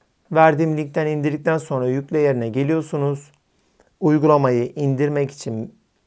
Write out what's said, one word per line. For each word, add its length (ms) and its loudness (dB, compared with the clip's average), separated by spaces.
Verdiğim 460 4
linkten 300 -4
indirdikten 500 -2
sonra 300 -4
yükle 320 -2
yerine 300 0
geliyorsunuz. 840 -4
Uygulamayı 760 2
indirmek 560 -2
için 440 -10